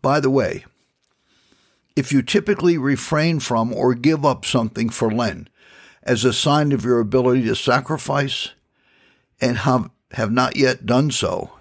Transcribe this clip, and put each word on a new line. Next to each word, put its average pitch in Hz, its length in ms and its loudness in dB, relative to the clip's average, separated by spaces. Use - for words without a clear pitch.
By 139 180 0
the 139 100 2
way, 131 360 0
if 135 160 -2
you 139 100 4
typically 180 560 0
refrain 151 640 0
from 117 340 -2
or 120 200 2
give 139 320 0
up 135 200 0
something 117 440 -2
for 110 220 -2
Lent 107 380 -4
as 120 220 0
a 120 80 4
sign 147 400 2
of 117 100 -2
your 120 160 2
ability 127 440 2
to 110 120 0
sacrifice 139 960 -2
and 120 200 0
have, 127 300 0
have 110 200 -4
not 123 260 0
yet 131 280 2
done 127 260 2
so 90 500 -4